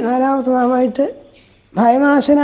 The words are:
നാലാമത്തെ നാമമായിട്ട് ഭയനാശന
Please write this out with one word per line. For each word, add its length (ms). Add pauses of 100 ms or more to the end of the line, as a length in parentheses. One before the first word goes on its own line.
നാലാമത്തെ 500
നാമമായിട്ട് 560 (680)
ഭയനാശന 680